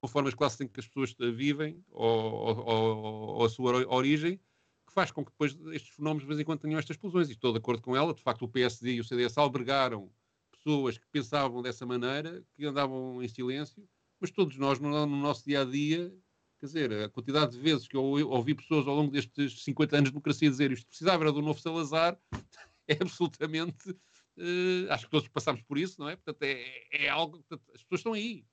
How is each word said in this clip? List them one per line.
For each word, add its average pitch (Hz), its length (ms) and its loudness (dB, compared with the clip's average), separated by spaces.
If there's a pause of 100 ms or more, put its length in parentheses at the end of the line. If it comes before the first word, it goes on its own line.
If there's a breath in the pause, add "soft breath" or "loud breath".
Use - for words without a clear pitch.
conforme 139 280 0
as 123 40 -2
classes 131 280 0
em 131 80 -6
que - 100 -14
as 117 80 -12
pessoas, 135 320 -4
eh, 120 120 0
vivem 147 600 -2
ou, - 160 0
ou, 110 580 2
ou, 113 300 2 (440)
ou 117 40 6
a 117 60 6
sua 123 240 0
ori-, 127 160 4
origem, 151 500 2 (480)
que - 60 -20
faz 190 180 2
com 143 140 -6
que - 60 -20
depois 147 260 -2 (160)
estes - 200 -10
fenómenos 151 300 -2
de 135 60 -14
vez 151 100 -2
em 151 60 -2
quando 151 160 -4
tenham 156 180 -2
estas 151 160 -6
explosões. 175 320 0
E 127 60 -10
estou 120 180 0
de 110 60 2
acordo 117 240 -2
com 127 120 -4
ela, 151 200 2
de - 80 -10
facto 123 220 -2
o 120 40 -6
P 120 140 0
S 117 200 0
D 123 120 -2
e 117 80 -2
o - 20 -4
C 120 140 -4
D 123 60 4
S 117 140 -2
albergaram 127 720 0 (400)
pessoas 135 480 -2
que - 140 -20
pensavam 131 500 -2
dessa 123 240 -8
maneira, 135 580 -4 (100)
que 143 120 -8
andavam 131 580 -4
em 120 40 -4
silêncio, 131 600 -6 (320)
mas 180 100 -4
todos 156 280 0
nós, 135 220 2
no, 147 100 -2 (160)
no 143 120 0
nosso 143 280 0
dia-a-dia, 147 680 0 (460)
quer 147 60 -12
dizer, 139 260 0
a 107 180 -2
quantidade 135 440 0
de 123 60 -12
vezes 139 280 2
que - 80 -8
eu 135 80 2
ouvi, 139 200 2
ouvi 127 320 2
pessoas 151 300 2
ao 139 80 0
longo 147 180 2
destes 139 520 -4
cinquenta 147 320 2
anos 143 140 8
de 131 40 -8
democracia 147 360 4
dizer 135 220 2
isto 117 140 -6
precisava 170 380 2
era 156 80 4
do 143 100 0
novo 151 200 -2
Salazar, 165 580 0 (120)
<laughs> - 560 -16
é 151 120 4
absolutamente, 170 960 -2 (420 soft breath)
eh, 180 520 0
acho 139 160 -2
que - 60 -14
todos 151 180 2
passamos 131 320 -2
por 139 160 -6
isso, 180 200 -4
não 147 120 -10
é? 175 80 -10
Portanto, 151 260 -8
é, 131 480 -6
é 143 160 0
algo, 156 300 -2
portanto, 156 260 -14 (100)
as - 80 -20
pessoas 180 180 -4
estão 226 120 -4
aí. 214 420 -6